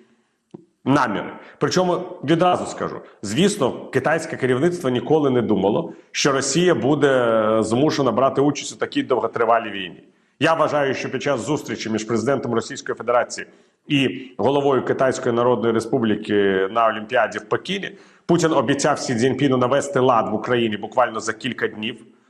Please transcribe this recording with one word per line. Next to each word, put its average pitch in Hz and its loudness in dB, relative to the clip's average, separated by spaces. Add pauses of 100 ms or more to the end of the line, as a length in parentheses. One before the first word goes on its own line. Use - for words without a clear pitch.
(840)
наміри. 123 0 (260)
Причому 175 0 (220)
відразу 165 2
скажу: - -8 (200)
звісно, 127 0
китайське 147 -2
керівництво 131 0
ніколи 139 2
не 123 2
думало, 101 0 (180)
що - 0
Росія 165 2
буде 120 2
змушена 123 2
брати 131 2
участь 147 0
у - -16
такій 127 -4
довготривалій 113 0
війні. 92 -10 (360)
Я 160 2
вважаю, 139 0
що 117 -6
під 127 -6
час 135 -2
зустрічі 117 -6
між 107 -2
президентом 120 -2
Російської 120 -4
Федерації 117 -2 (400)
і 135 -2
головою 139 2
Китайської 131 0
Народної 117 2
Республіки 104 0
на 113 2
Олімпіаді 107 -2
в - -10
Пекіні 175 -4 (340)
Путін 165 2
обіцяв 143 2
Сі - -4
Цзіньпіну 131 2
навести 127 0
лад 123 4
в 104 -2
Україні 107 0
буквально 113 -2
за 104 -4
кілька 117 -4
днів 107 -10 (240)